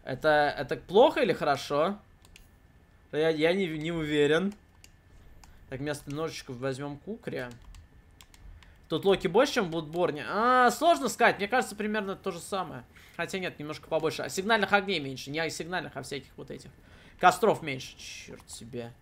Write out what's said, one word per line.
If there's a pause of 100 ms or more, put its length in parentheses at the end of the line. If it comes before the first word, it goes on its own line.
это,
это
плохо
или
хорошо? (1120)
Я,
я
не,
не
уверен. (1120)
Так,
вместо
ножичков
возьмем
кукря. (1400)
Тут
Локи
больше,
чем
в
Блудборне.
А,
сложно
сказать.
Мне
кажется,
примерно
то
же
самое. (320)
Хотя
нет,
немножко
побольше.
А
сигнальных
огней
меньше.
Не
сигнальных,
а
всяких
вот
этих. (500)
Костров
меньше.
Черт
себе.